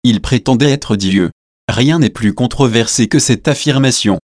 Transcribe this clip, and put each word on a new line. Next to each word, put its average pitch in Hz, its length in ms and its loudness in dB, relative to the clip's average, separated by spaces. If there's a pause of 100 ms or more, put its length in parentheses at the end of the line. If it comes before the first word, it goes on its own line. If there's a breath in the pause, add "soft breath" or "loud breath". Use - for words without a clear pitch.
Il 110 160 2
prétendait 131 500 0
être 135 260 -2
Dieu. 95 340 0 (400)
Rien 135 300 2
n'est 120 100 2
plus 107 240 -2
controversé 117 720 0
que 151 100 0
cette 127 300 0
affirmation. 131 720 0 (140)